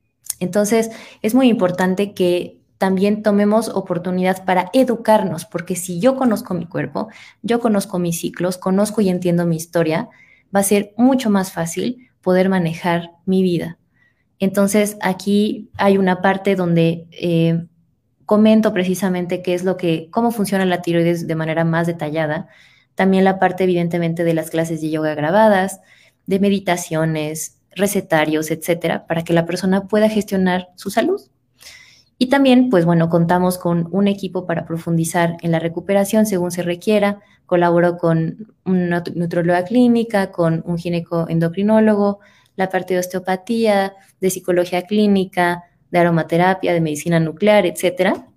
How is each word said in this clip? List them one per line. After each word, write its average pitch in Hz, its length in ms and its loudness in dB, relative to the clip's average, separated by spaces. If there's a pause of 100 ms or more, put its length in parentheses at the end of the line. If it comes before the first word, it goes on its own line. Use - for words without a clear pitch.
(400)
Entonces, 208 520 0 (300)
es 214 120 -2
muy 262 140 4
importante 185 680 0
que 175 460 -2 (180)
también 196 460 0
tomemos 208 460 2
oportunidad 185 760 -2
para 180 300 0
educarnos, 214 720 2
porque 170 300 -8
si 175 240 -8
yo 254 180 2
conozco 214 360 -2
mi 175 120 -6
cuerpo, 147 420 -6 (340)
yo 233 180 0
conozco 202 400 -2
mis 170 200 -4
ciclos, 175 380 -4
conozco 202 440 0
y 190 80 2
entiendo 175 360 0
mi 170 100 0
historia, 165 540 -2 (440)
va 196 60 2
a 202 40 0
ser 202 340 0
mucho 254 320 2
más 190 220 0
fácil 185 580 -6 (120)
poder 185 280 2
manejar 170 600 -2 (140)
mi 190 160 2
vida. 170 380 -2 (600)
Entonces, 202 640 0
aquí 202 760 -2
hay 196 200 4
una 185 240 0
parte 196 340 0
donde, 170 560 0
eh, 165 540 0 (600)
comento 214 480 4
precisamente 180 680 -2
qué 180 120 -2
es 180 100 -2
lo 185 140 0
que, 160 340 -2
cómo 233 200 0
funciona 196 340 -2
la 175 160 0
tiroides 170 460 0
de 160 80 -4
manera 160 280 -2
más 165 240 0
detallada. 160 600 -4 (460)
También 190 280 2
la 190 160 2
parte, 185 240 0
evidentemente, 170 600 -2
de 165 100 0
las 160 160 -4
clases 165 320 -4
de 156 80 -4
yoga 156 260 -2
grabadas, 190 640 2 (480)
de 190 120 0
meditaciones, 160 1200 -2 (120)
recetarios, 160 800 0
etcétera, 165 560 -4
para 165 160 -4
que 170 100 -2
la 165 120 2
persona 185 420 -2
pueda 214 220 2
gestionar 190 640 -2
su - 140 -12
salud. 370 320 -2 (960)
Y 247 100 0
también, 254 420 4
pues 175 160 4
bueno, 170 240 4
contamos 180 480 2
con 170 340 -2
un 202 160 2
equipo 185 400 -4
para 165 180 -4
profundizar 165 760 -2
en 170 100 -2
la 165 80 2
recuperación 196 640 0
según 180 260 -2
se 175 120 -6
requiera. 202 560 0 (260)
Colaboro 175 520 2
con 165 560 -2 (100)
una 175 400 0
nut-, - 120 -10
nutrióloga 175 500 0
clínica, 226 680 2
con 165 340 0
un 175 120 -4
ginecoendocrinólogo, 175 1400 0 (360)
la 190 140 -2
parte 185 240 -4
de 180 80 0
osteopatía, 190 920 -2 (280)
de 190 80 2
psicología 180 540 -2
clínica, 190 840 0 (260)
de 175 80 2
aromaterapia, 175 720 2
de 170 80 0
medicina 160 380 -2
nuclear, 190 460 2
etcétera. 180 720 -2